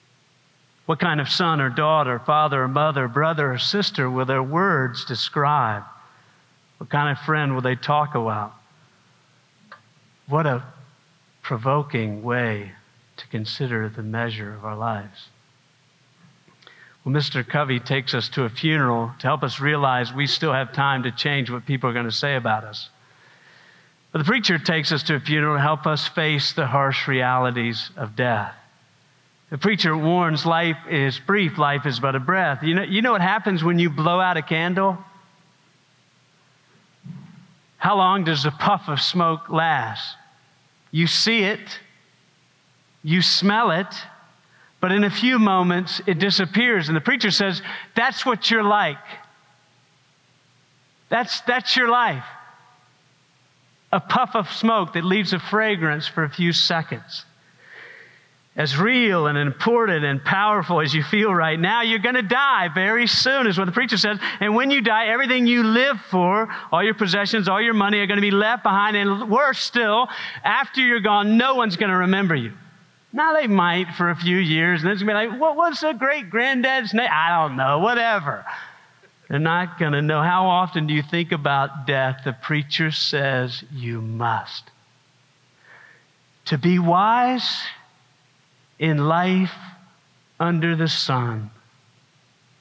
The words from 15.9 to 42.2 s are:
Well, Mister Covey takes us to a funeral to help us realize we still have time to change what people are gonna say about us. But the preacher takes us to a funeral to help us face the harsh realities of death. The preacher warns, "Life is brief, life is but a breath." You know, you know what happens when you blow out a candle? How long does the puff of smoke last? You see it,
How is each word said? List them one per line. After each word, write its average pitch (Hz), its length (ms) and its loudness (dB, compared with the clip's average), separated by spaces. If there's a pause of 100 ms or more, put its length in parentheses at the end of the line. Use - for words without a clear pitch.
Well, 131 60 -2
Mister 143 280 -2
Covey 131 380 -2
takes 135 340 -4
us 120 180 -2
to 139 120 -2
a 117 60 -2
funeral 123 680 0
to - 80 -4
help 143 140 0
us 135 200 -6
realize 135 500 0
we 139 160 -4
still 156 240 -2
have 127 220 -4
time 135 300 0
to 123 80 -4
change 139 380 -4
what 120 160 -8
people 131 240 -2
are 120 40 -4
gonna 120 180 -4
say 143 240 -2
about 110 300 -2
us. 107 240 -16 (1200)
But - 80 -4
the 147 60 0
preacher 196 340 0
takes 160 320 -2
us 147 120 -2
to 156 120 0
a 139 60 0
funeral 151 340 0
to 139 60 0
help 147 260 0
us 151 180 -2
face 151 460 -2
the 143 160 -2
harsh 135 400 0
realities 127 880 -2
of 110 220 -10
death. 113 360 -2 (960)
The 151 60 -8
preacher 175 380 0
warns, 160 500 2
"Life 165 300 2 (140)
is 139 280 0
brief, 196 400 0
life 143 280 0
is 123 160 -2
but 139 120 0
a - 60 0
breath." 160 420 0
You 160 140 0
know, 190 80 0
you 196 180 0
know 240 120 2
what 196 80 2
happens 190 420 0
when 170 160 2
you 175 100 4
blow 160 300 0
out 180 160 2
a 156 60 -2
candle? 175 560 0 (2750)
How 190 180 0
long 190 300 2
does 156 180 0
the 151 80 0
puff - 380 -2
of 139 100 -2
smoke 165 500 -2
last? 151 680 -2 (720)
You 165 160 2
see 220 360 2
it, - 360 -6 (1200)